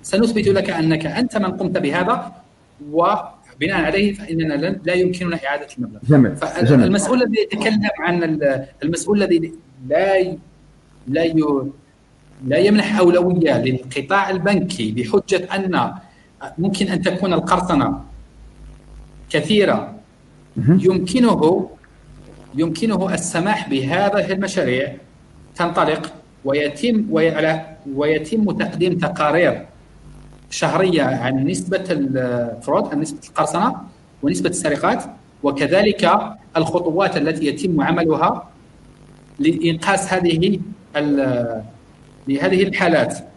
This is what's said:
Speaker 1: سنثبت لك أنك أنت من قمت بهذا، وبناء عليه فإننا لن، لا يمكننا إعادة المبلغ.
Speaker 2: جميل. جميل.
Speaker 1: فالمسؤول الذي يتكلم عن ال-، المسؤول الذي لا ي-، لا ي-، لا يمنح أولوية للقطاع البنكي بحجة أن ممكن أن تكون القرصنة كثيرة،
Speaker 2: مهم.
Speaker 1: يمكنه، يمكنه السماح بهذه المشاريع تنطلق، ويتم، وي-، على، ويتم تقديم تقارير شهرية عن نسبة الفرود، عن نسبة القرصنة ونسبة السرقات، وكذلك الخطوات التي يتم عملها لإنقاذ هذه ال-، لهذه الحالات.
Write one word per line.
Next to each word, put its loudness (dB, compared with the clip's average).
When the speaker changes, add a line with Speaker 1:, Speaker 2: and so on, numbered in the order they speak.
Speaker 1:
سنثبت 2
لك 2
أنك 0
أنت -2
من 0
قمت -4
بهذا، -2
وبناء -2
عليه 2
فإننا -4
لن، -2
لا 0
يمكننا 0
إعادة -6
المبلغ. -8
Speaker 2:
جميل. 6
جميل. 6
Speaker 1:
فالمسؤول 2
الذي 2
يتكلم 0
عن 0
ال-، 0
المسؤول -2
الذي 0
لا 2
ي-، 0
لا 0
ي-، 0
لا 2
يمنح 4
أولوية 4
للقطاع -2
البنكي 0
بحجة 0
أن -2
ممكن -2
أن -2
تكون 0
القرصنة 0
كثيرة، 0
Speaker 2:
مهم. 4
Speaker 1:
يمكنه، 2
يمكنه 0
السماح -2
بهذه 0
المشاريع -2
تنطلق، 0
ويتم، 0
وي-، 2
على، 0
ويتم 0
تقديم -2
تقارير 0
شهرية 0
عن -2
نسبة -4
الفرود، -2
عن -2
نسبة -6
القرصنة -2
ونسبة 0
السرقات، -2
وكذلك 2
الخطوات 0
التي -2
يتم 0
عملها 0
لإنقاذ 0
هذه 2
ال-، 0
لهذه 2
الحالات. 0